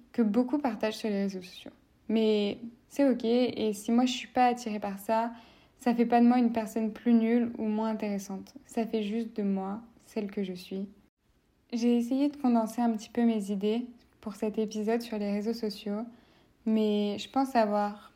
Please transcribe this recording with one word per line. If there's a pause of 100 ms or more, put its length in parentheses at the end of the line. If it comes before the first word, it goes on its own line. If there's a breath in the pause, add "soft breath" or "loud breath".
(120)
que
beaucoup
partagent
sur
les
réseaux
sociaux. (380)
Mais (300)
c'est
ok,
et
si
moi
je
suis
pas
attirée
par
ça, (480 loud breath)
ça
fait
pas
de
moi
une
personne
plus
nulle
ou
moins
intéressante. (140)
Ça
fait
juste
de
moi, (260)
celle
que
je
suis. (840)
J'ai
essayé
de
condenser
un
petit
peu
mes
idées (340)
pour
cet
épisode
sur
les
réseaux
sociaux, (640 loud breath)
mais
je
pense
avoir